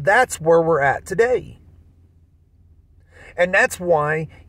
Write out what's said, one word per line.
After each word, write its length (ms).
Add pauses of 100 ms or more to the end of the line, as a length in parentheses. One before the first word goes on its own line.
that's 400
where 200
we're 200
at 240
today. 540 (1800)
And 160
that's 260
why 480 (220)